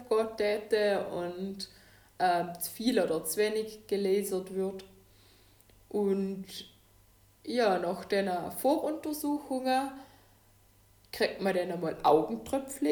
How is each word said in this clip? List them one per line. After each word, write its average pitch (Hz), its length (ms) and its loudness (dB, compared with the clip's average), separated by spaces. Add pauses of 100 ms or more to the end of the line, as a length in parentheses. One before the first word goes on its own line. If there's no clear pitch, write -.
geht 220 280 0
täte 208 720 2
und, 180 600 -6 (500)
ähm, 175 300 4 (100)
zu - 120 -6
viel 220 280 2
oder 160 260 2
zu - 120 -4
wenig 214 500 -2
gelasert 196 640 0
wird. 190 320 -4 (1040)
Und 196 560 0 (1000)
ja, 220 340 2
nach 175 260 -4
den 196 240 2 (280)
Voruntersuchungen 285 1300 0 (1200)
kriegt - 300 -2
man 190 140 2
dann 175 160 0
einmal 170 320 -4
Augentröpfle 226 880 2